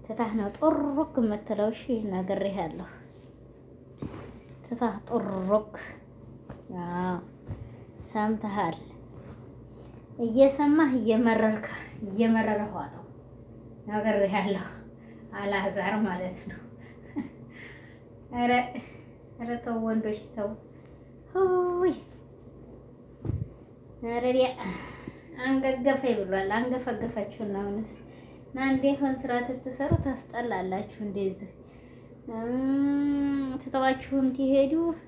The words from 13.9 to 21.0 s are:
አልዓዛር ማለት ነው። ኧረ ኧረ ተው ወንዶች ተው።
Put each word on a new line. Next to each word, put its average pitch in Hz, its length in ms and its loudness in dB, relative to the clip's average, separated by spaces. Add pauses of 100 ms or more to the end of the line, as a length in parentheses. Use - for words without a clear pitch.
አልዓዛር 202 680 0
ማለት 185 440 -2
ነው። - 160 -10 (1700)
ኧረ 240 220 2 (840)
ኧረ 240 240 -8
ተው 233 220 -4
ወንዶች 220 480 0
ተው። 202 200 -4 (800)